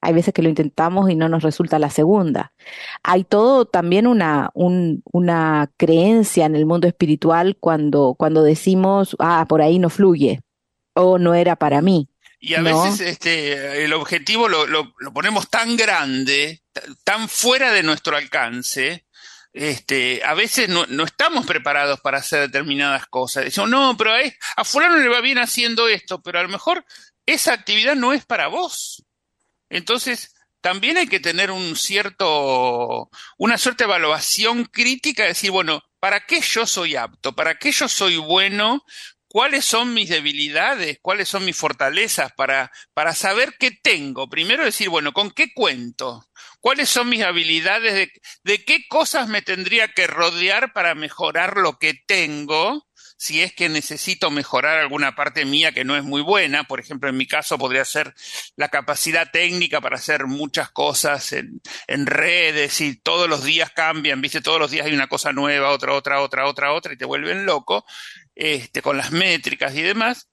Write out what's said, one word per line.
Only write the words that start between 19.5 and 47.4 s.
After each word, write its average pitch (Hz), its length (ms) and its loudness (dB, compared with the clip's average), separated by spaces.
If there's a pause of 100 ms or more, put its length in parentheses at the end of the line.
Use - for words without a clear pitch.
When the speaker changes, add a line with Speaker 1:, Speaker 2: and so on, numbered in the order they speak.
Speaker 2:
este, 127 720 -2
a 147 100 0
veces 220 340 -2
no, 175 180 0
no 139 160 -4
estamos 294 420 -2
preparados 143 580 -2
para 139 160 0
hacer 147 240 -2
determinadas 139 640 -2
cosas. 127 400 -4
Decimos, 202 220 -2
"No, 262 280 2
pero 220 160 0
a 233 80 2
es-, 277 160 -4 (200)
a - 60 -2
fulano 320 360 2
le 269 100 4
va 240 120 2
bien 254 180 0
haciendo 233 500 0
esto", 185 340 -2
pero 170 160 -4
a 180 60 0
lo 185 40 -8
mejor 320 360 -2 (420)
esa 285 260 0
actividad 220 440 0
no 254 160 2
es 277 120 -2
para 185 220 -2
vos. - 580 -6 (680)
Entonces, 233 640 -4 (280)
también 196 340 -2
hay 349 120 0
que 190 120 -2
tener 175 300 -2
un 185 260 -6
cierto, 135 1300 0 (260)
una 220 220 0
cierta 247 260 0
evaluación 196 800 0
crítica, 247 600 -2
decir, - 260 -2
"Bueno, 165 320 -2 (180)
¿para 202 200 0
qué 320 200 -2
yo 226 240 -2
soy 170 320 -4
apto? 120 380 -8
¿Para 156 240 -4
qué 285 120 -2
yo 277 160 -2
soy 185 300 0
bueno? 196 640 0 (460)
¿Cuáles 269 380 0
son 240 260 -2
mis 214 160 -4
debilidades? 151 920 -4
¿Cuáles 190 260 -4
son 190 160 -6
mis 180 100 -4
fortalezas?". 151 800 -2
Para, 135 400 -2 (220)
para 156 180 0
saber 208 480 -2
qué 254 120 0
tengo. 139 580 -4
Primero 202 340 -2
decir, 214 240 -2
"Bueno, 151 240 -2
¿con 202 200 -4
qué 302 220 -2
cuento? 123 720 -4 (360)
¿Cuáles 269 280 0
son 240 220 0
mis 226 120 0
habilidades? 180 720 0